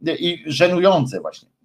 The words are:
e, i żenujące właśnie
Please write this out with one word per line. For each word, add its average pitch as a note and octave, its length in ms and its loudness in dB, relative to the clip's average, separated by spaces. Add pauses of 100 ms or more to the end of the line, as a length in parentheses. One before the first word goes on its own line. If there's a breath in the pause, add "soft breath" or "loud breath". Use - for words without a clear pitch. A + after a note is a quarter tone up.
e, D#3+ 80 -2
i F3 320 -6
żenujące E3+ 760 2
właśnie - 280 -12 (160)